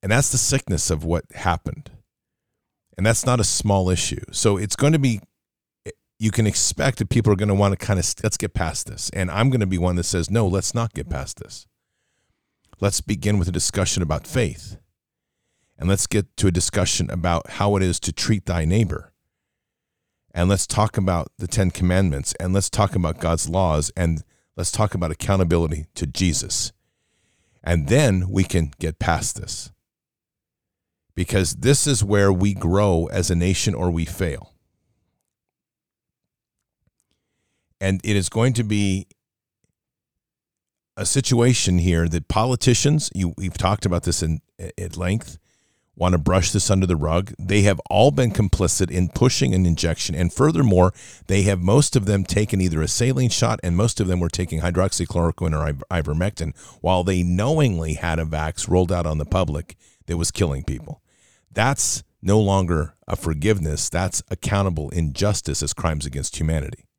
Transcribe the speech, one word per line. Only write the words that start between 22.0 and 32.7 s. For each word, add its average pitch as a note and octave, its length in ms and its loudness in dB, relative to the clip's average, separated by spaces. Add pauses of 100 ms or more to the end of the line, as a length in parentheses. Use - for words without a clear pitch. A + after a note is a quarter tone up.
And F#2 120 -2
let's G2 160 0
talk - 260 0
about E2 240 -2
God's E2 280 0
laws. D#2+ 480 0
And E2 280 0 (340)
let's - 140 -4
talk G#2+ 220 -2
about E2+ 180 -2
accountability E2 760 0 (100)
to D#2+ 120 -4
Jesus." C#2+ 680 -2 (920)
And D#2+ 240 0
then G2 420 2
we F#2+ 140 2
can E2 360 0
get D#2+ 200 -4
past - 360 -2
this. - 340 -12 (1500)
Because F#2 420 0
this C#3 280 2
is A#2+ 180 0
where G2 300 4
we F#2+ 220 2
grow F2+ 500 2